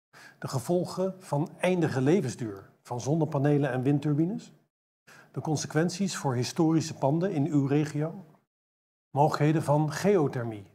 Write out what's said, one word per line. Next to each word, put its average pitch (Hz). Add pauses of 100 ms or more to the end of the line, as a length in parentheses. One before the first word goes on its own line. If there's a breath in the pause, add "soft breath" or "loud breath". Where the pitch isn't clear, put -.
(380 loud breath)
de -
gevolgen 180
van - (100)
eindige 175
levensduur 123 (120)
van 123
zonnepanelen 147
en 127
windturbines, 151 (800 loud breath)
de 147
consequenties 160
voor 135
historische 156
panden 165
in 147
uw 147
regio, 151 (880)
mogelijkheden 151
van 147
geothermie 127